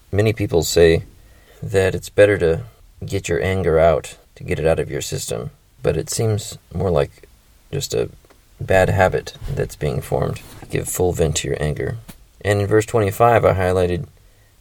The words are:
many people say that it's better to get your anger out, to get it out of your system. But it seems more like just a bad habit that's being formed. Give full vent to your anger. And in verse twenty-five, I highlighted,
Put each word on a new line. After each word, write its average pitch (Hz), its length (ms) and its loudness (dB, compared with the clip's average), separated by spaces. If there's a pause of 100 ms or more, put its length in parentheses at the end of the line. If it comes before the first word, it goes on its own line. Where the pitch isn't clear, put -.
(100)
many 104 220 2
people 85 320 0
say 82 400 4 (580)
that 95 320 0
it's - 140 -10
better 104 300 6
to 82 240 2 (440)
get - 220 -6
your 85 120 -2
anger 90 380 0
out, 80 380 2 (180)
to - 80 -20
get 80 160 -4
it 76 80 0
out 82 140 2
of 71 100 -6
your 69 100 -6
system. - 520 -8 (280)
But - 160 -2
it - 140 -6
seems 110 480 -4 (160)
more 90 160 -2
like - 380 -2 (420)
just - 240 -6
a 58 160 -4 (500)
bad 92 280 4
habit 92 460 0 (140)
that's - 280 -6
being 71 240 -4
formed. - 400 -4 (300)
Give - 180 -4
full 90 240 0
vent 80 240 -2
to - 120 -6
your 69 140 -4
anger. 76 360 -4 (420)
And 101 200 0
in 101 60 -2
verse 110 180 2
twenty-five, 113 600 2
I 92 80 4
highlighted, 92 540 0 (540)